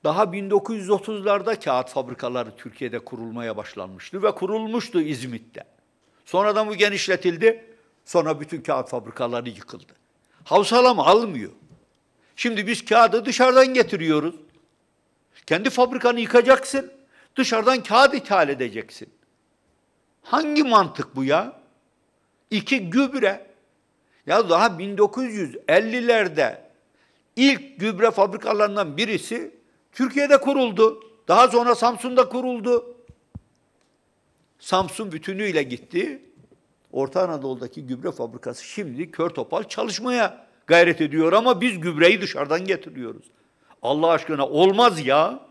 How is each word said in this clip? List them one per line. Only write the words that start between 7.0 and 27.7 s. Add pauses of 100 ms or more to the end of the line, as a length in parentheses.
sonra
bütün
kağıt
fabrikaları
yıkıldı. (500)
Havsalam
almıyor. (840)
Şimdi
biz
kağıdı
dışarıdan
getiriyoruz. (1080)
Kendi
fabrikanı
yıkacaksın, (440)
dışarıdan
kağıt
ithal
edeceksin. (1120)
Hangi
mantık
bu
ya? (920)
İki,
gübre. (800)
Ya
daha
bin
dokuz
yüz (120)
ellilerde (760)
ilk